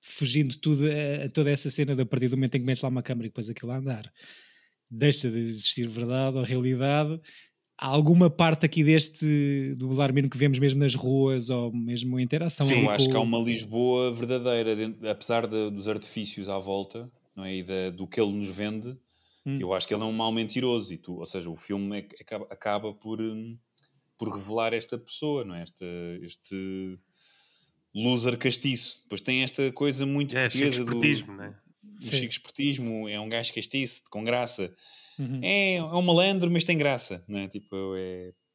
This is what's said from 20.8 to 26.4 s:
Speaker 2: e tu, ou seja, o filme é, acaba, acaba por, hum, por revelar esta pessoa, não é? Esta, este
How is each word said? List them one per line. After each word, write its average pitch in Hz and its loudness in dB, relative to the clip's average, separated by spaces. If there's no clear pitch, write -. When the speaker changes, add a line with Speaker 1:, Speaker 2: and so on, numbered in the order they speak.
Speaker 2:
e - -12
tu, 87 -12
ou 85 -10
seja, 85 -8
o 80 -10
filme 101 -6
é, 98 -14
acaba, 107 -10
acaba 104 -4
por, 110 -8
hum, 113 -6
por 113 -6
revelar 110 -2
esta 113 -6
pessoa, 139 -6
não 95 -12
é? 85 -10
Esta, 85 -14
este 95 -10